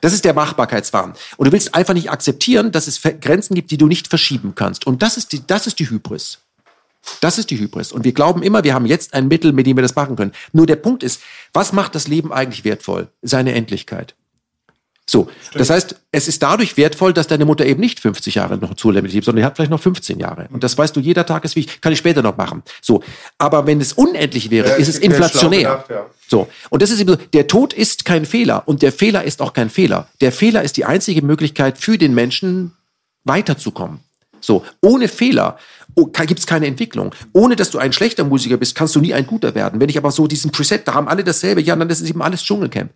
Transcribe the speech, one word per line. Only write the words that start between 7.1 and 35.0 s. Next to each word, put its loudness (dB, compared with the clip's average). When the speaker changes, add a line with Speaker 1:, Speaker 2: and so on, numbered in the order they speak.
Speaker 1:
Das 0
ist -6
die -4
Hybris. -8
Und -8
wir 2
glauben 2
immer, 2
wir 4
haben 0
jetzt 0
ein 0
Mittel, 4
mit 2
dem 4
wir 2
das 0
machen -4
können. -4
Nur 6
der 4
Punkt -4
ist, -6
was -2
macht -2
das -6
Leben -2
eigentlich -4
wertvoll? -6
Seine 0
Endlichkeit. -8
So, 2
Speaker 2:
Stimmt. -14
Speaker 1:
das 2
heißt, 0
es -2
ist -2
dadurch 0
wertvoll, 2
dass 0
deine 2
Mutter 2
eben 2
nicht -2
fünfzig -2
Jahre -2
noch -8
zulässig 0
lebt, 0
sondern 2
die 2
hat -2
vielleicht 0
noch -2
fünfzehn -2
Jahre. -10
Und -4
das 0
weißt 0
du, 0
jeder 2
Tag -4
ist -4
wichtig, -6
kann 2
ich 0
später 2
noch 0
machen. -6
So, 2
aber 2
wenn 4
es -2
unendlich 0
wäre, 4
Speaker 3:
Ja, 4
Speaker 1:
ist 4
es -2
Speaker 3:
ich -4
bin 6
schlau 4
Speaker 1:
inflationär. 2
Speaker 3:
gedacht, -2
ja. -10
Speaker 1:
So, 2
und 2
das 4
ist 0
eben 2
so, 6
der 4
Tod 2
ist -2
kein 0
Fehler 0
und 2
der 4
Fehler 0
ist -6
auch -6
kein -2
Fehler. -2
Der 4
Fehler 2
ist -4
die -2
einzige 0
Möglichkeit 0
für 0
den 4
Menschen -2
weiterzukommen. -4
So, 2
ohne 4